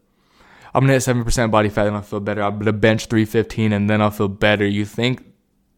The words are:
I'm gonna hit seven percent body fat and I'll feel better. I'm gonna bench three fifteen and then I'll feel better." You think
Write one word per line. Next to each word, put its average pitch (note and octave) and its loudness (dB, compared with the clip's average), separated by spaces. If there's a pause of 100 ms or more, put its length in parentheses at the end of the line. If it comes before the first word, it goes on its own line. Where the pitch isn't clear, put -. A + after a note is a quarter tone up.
(760)
I'm C3+ 2
gonna C3+ 4
hit B2+ 2
seven A#2+ -2
percent A#2 0
body G#2+ 2
fat G#2 0
and G#2 -4
I'll G2+ -8
feel G#2 -8
better. G#2 -4
I'm G#2 -4
gonna G#2+ 0
bench A2 0
three A2 2
fifteen A2 -2
and G2+ 0
then G#2+ 2
I'll G#2 2
feel G#2 -2
better." G#2 2
You G2+ -2
think B2 -4 (520)